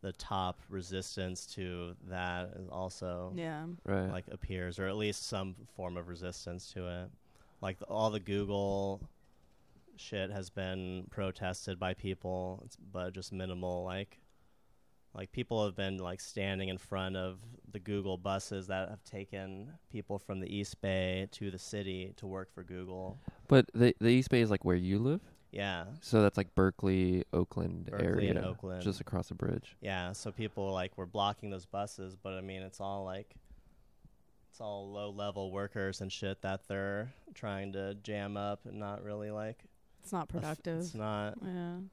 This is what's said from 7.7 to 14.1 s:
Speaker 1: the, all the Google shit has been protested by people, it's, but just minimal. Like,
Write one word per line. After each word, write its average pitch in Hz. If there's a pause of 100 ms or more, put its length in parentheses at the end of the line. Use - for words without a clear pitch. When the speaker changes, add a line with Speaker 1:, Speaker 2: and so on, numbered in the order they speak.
Speaker 1:
the, -
all 110
the 107
Google 98 (960)
shit 95
has 98
been 92
protested 95
by 92
people, 92
it's, -
but 92
just 95
minimal. 90
Like, 92 (960)